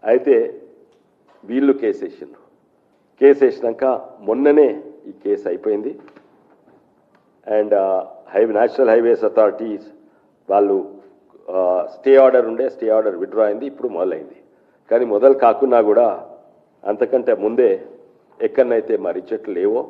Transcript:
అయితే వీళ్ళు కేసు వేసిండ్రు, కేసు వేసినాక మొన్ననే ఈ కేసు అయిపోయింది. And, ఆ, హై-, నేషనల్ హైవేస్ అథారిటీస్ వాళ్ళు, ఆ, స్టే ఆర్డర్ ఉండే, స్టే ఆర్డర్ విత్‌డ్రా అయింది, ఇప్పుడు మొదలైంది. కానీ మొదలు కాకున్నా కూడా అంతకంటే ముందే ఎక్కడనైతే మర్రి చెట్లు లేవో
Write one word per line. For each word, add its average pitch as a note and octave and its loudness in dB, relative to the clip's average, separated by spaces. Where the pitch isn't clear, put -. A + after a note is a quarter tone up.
అయితే B2+ 2
వీళ్ళు C3 0
కేసు G2+ -4
వేసిండ్రు, - -18
కేసు C#3 6
వేసినాక A#2 -2
మొన్ననే C#3 2
ఈ G2+ -20
కేసు G2+ -4
అయిపోయింది. G#2+ -6
And, G#2+ 0
ఆ, G2 2
హై-, A2 2
నేషనల్ A#2 2
హైవేస్ A#2 2
అథారిటీస్ G#2+ -2
వాళ్ళు, G2 2
ఆ, F#2 -4
స్టే C3+ 4
ఆర్డర్ B2 4
ఉండే, A2+ -4
స్టే A2+ -6
ఆర్డర్ G#2+ -2
విత్‌డ్రా G#2 -2
అయింది, A2+ -6
ఇప్పుడు B2+ -10
మొదలైంది. E2+ -8
కానీ A#2+ 0
మొదలు A#2+ 4
కాకున్నా A#2 4
కూడా A#2 4
అంతకంటే A2+ -2
ముందే A#2 0
ఎక్కడనైతే A#2 -2
మర్రి F#2 -6
చెట్లు G#2+ -10
లేవో G2+ -2